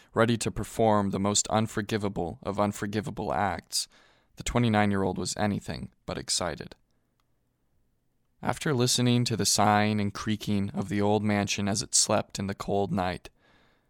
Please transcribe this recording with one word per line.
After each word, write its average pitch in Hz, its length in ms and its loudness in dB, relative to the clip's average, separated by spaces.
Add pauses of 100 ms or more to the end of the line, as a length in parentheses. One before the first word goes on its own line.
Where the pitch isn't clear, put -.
(140)
ready 113 240 4
to 110 120 -4
perform 104 600 2
the 98 100 -2
most 101 300 0
unforgivable 101 920 -2
of 101 200 -2
unforgivable 101 720 -2
acts, 87 560 -2 (480)
the - 60 -12
twenty-nine-year-old 104 720 2
was - 180 -6
anything 87 540 -4 (160)
but - 120 -8
excited. - 580 -6 (1700)
After - 320 -2
listening 123 520 4
to 117 100 -2
the 98 100 0
sighing 107 540 4
and 101 140 -2
creaking 104 600 -2
of - 140 -4
the 101 140 -2
old 104 220 2
mansion 101 440 0
as 101 140 0
it - 120 -6
slept - 460 0
in 98 80 -4
the 98 80 -6
cold 98 380 -2
night, 92 360 -4 (600)